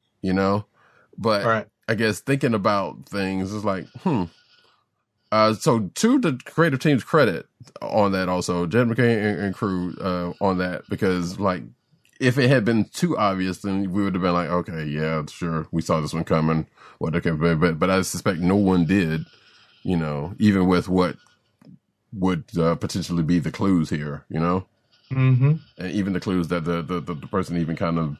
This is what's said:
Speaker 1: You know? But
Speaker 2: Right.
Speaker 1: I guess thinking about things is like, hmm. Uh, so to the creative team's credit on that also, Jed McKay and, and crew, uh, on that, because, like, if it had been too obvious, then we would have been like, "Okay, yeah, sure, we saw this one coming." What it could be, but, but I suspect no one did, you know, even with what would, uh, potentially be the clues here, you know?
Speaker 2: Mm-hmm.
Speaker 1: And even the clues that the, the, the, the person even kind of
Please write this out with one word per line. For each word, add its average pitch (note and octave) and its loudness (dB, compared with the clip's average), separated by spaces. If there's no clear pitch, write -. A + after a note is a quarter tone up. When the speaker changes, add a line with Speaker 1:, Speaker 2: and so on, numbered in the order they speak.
Speaker 1:
You F#2+ -2
know? G2 2
But G#2 0
Speaker 2:
Right. A2 0
Speaker 1:
I A2+ 0
guess G#2+ 0
thinking C3+ 0
about G2 -2
things F#2+ -4
is G#2+ -8
like, F#2+ -4
hmm. A#2+ 0
Uh, A2 4
so A2 0
to B3+ 4
the D#3+ 0
creative D#3 0
team's C#3+ 2
credit A2 2
on G2+ 2
that F#2 0
also, F2+ 0
Jed A2+ 2
McKay A#2 2
and, G#2 0
and G2 -4
crew, F#2 -4
uh, F2+ -2
on F#2+ 2
that, F2+ -4
because, F#2 -2
like, F#2 -2
if B2+ 2
it B2+ 4
had B2+ 4
been A2+ 2
too - -2
obvious, F#2+ -2
then G2 -4
we G2+ 0
would G2 0
have F2+ -2
been F2+ 2
like, F2 0
"Okay, E2+ -4
yeah, D#2 -2
sure, D#2+ -6
we E2 -2
saw D#2+ 0
this D2 -6
one E2 -4
coming." D#2+ 0
What E2 -4
it E2+ 0
could D#2+ -2
be, E2+ 2
but, E2 0
but F2+ 2
I F#2+ 2
suspect F2+ -4
no F2+ 2
one F#2 4
did, E2 0
you F#2 -2
know, D#2 -4
even G2 4
with F2+ 2
what F2+ 2
would, F#2 -2
uh, E2 2
potentially E2+ -4
be E2+ 2
the D#2 -4
clues F#2+ 0
here, D2 -6
you D2+ -6
know? F2+ 0
Speaker 2:
Mm-hmm. C3 4
Speaker 1:
And F2+ -8
even G2+ 0
the F2+ -2
clues F#2 0
that F2 -2
the, E2+ -2
the, E2+ -6
the, D#2+ -8
the C#2+ -10
person F2+ -4
even E2 -2
kind E2+ -2
of D2+ -2